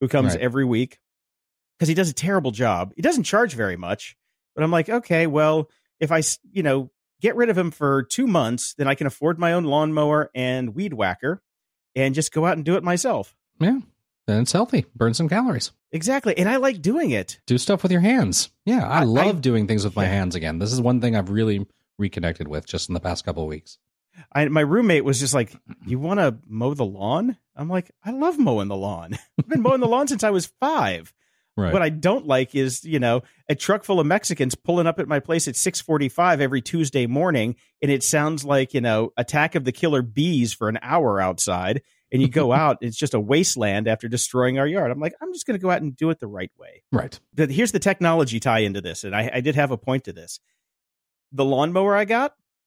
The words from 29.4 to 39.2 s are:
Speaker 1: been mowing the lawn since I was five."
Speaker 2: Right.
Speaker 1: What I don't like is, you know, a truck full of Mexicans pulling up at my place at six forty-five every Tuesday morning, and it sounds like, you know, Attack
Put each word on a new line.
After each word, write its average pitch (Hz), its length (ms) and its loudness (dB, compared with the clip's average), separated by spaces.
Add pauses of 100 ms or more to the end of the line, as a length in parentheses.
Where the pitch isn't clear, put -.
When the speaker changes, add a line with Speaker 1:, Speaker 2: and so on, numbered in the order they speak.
Speaker 1:
been 247 140 0
mowing 254 200 2
the 240 60 2
lawn 262 200 2
since 254 160 -4
I 214 80 2
was 185 280 -2
five." 113 540 -2 (440)
Speaker 2:
Right. 92 140 0
Speaker 1:
What 185 100 2
I - 60 2
don't 170 400 0
like 131 260 0
is, 131 300 -2
you 156 160 -2
know, 123 220 2 (260)
a 151 80 0
truck - 300 -2
full 185 160 2
of 147 60 4
Mexicans 151 480 0
pulling 170 320 0
up 165 120 -2
at 165 80 -4
my 147 120 0
place 160 280 -2
at 131 80 -6
six - 260 -2
forty-five 156 600 2
every 131 200 0
Tuesday 139 440 -2
morning, 127 500 0 (260)
and 143 100 2
it 135 120 0
sounds 151 400 0
like, 139 300 0
you 131 80 0
know, 113 360 0
Attack 147 380 0